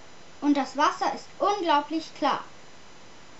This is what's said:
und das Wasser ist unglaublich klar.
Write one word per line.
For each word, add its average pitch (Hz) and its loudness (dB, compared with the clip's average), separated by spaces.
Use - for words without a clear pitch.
und 285 6
das 269 0
Wasser 339 4
ist - -10
unglaublich 320 2
klar. 262 2